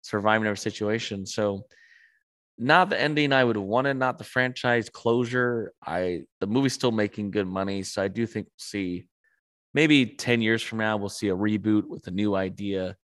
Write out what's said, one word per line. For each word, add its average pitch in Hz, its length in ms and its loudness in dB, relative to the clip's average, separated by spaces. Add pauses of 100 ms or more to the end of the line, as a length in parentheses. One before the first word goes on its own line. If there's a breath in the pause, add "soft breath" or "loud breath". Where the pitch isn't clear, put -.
surviving 107 440 2
every 104 120 -2
situation. 107 680 -4
So 101 420 -4 (920 soft breath)
not 165 320 4
the 101 100 0
ending 147 320 2
I 131 120 6
would 113 120 2
have 101 80 -2
wanted, 131 320 0
not 127 220 -2
the - 60 -12
franchise 127 640 0
closure. 120 840 0 (120)
I, 90 380 -2 (180)
the 98 60 -2
movie's 127 280 2
still 123 180 0
making 104 380 -2
good 98 160 -2
money, 98 380 -4
so - 180 -4
I 98 60 0
do 110 180 -2
think 110 200 -8
we'll - 120 -20
see, 90 480 -6 (680)
maybe 143 340 6
ten 117 340 0
years 113 220 2
from 113 160 -8
now, 110 180 0
we'll 101 120 -4
see 101 220 -2
a 92 60 0
reboot 107 520 2
with - 180 -14
a 92 60 -10
new 101 240 0
idea. 95 600 -4 (120)